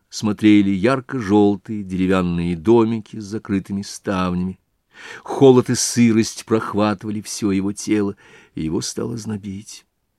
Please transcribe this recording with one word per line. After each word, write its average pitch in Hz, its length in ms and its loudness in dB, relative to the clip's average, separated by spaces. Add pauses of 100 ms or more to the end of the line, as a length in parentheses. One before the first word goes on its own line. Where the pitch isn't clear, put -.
смотрели 104 600 4
ярко-желтые 104 1120 0
деревянные 90 720 0
домики 113 640 2
с 107 40 -12
закрытыми 101 580 -6
ставнями. 92 800 -4 (640)
Холод 131 480 4
и 120 40 0
сырость 113 720 0
прохватывали 107 760 -2
все 104 300 -4
его 98 220 -2
тело, 104 420 -2 (380)
и - 100 -8
его 110 180 -4
стало 117 360 -8
знобить. 104 680 -12 (340)